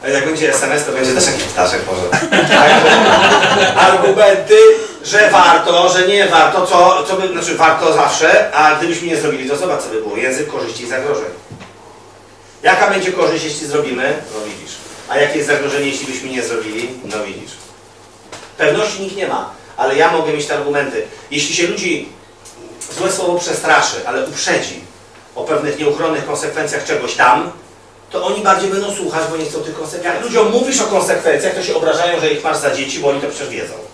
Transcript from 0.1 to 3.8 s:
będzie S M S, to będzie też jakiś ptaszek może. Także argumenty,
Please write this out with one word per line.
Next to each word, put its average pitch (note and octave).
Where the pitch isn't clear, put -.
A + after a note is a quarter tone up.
będzie D#3
S -
M C#3
S, D3
to C#3
będzie C3
też -
jakiś -
ptaszek -
może. -
Także -
argumenty, G3